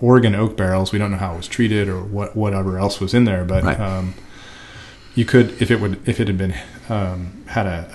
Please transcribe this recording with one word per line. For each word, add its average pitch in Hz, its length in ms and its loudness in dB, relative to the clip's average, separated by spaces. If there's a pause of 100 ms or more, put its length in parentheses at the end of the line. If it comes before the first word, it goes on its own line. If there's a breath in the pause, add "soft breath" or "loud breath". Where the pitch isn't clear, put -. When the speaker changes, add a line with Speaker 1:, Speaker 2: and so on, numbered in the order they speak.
Speaker 1:
Oregon 120 340 6
oak 107 220 0
barrels, 95 340 0
we 104 80 0
don't 101 100 0
know 98 80 -2
how 92 160 -4
it 82 40 -10
was 85 100 -12
treated 104 400 2
or 92 160 -4
what, 101 320 -6
whatever 98 420 0
else 98 220 -2
was 95 160 -4
in 123 100 6
there, 92 180 0
but, 92 200 0
Speaker 2:
Right. 85 160 0
Speaker 1:
um, 92 340 -2 (1000 loud breath)
you 120 80 2
could, 120 380 4
if 123 100 0
it 110 80 2
would, 101 260 -2
if 117 140 -2
it 117 80 0
had 98 100 0
been, 92 160 -2 (360 loud breath)
um, 90 580 -4
had 107 180 -2
a, 85 300 -6